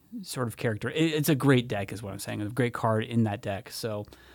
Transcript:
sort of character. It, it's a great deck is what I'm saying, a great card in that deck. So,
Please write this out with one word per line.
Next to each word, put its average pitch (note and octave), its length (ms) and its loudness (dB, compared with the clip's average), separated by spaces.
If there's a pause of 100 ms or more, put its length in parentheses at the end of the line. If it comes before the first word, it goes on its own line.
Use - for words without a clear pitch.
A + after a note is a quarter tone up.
(220)
sort C3 260 -4
of - 80 -10
character. A2 340 -2
It, D#3+ 240 2
it's D3+ 140 2
a E3 60 6
great B2+ 340 6
deck G2+ 240 -4
is G#2 100 -10
what G2 100 -8
I'm G2 60 -8
saying, G#2+ 240 -6
a G#2 60 -4
great A#2+ 240 0
card A2 320 2
in A#2 200 2
that G#2 180 -2
deck. G2 280 -6
So, G#2 360 -6 (280)